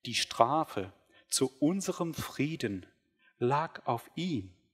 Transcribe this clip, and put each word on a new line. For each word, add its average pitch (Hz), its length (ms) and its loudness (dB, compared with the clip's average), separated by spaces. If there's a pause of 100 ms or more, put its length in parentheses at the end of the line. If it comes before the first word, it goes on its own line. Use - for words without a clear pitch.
Die 117 100 -6
Strafe 120 760 2 (360)
zu - 220 2 (100)
unserem 175 520 0
Frieden 135 720 -4 (540)
lag 139 480 0
auf - 300 -2
ihm. 143 360 -2 (220)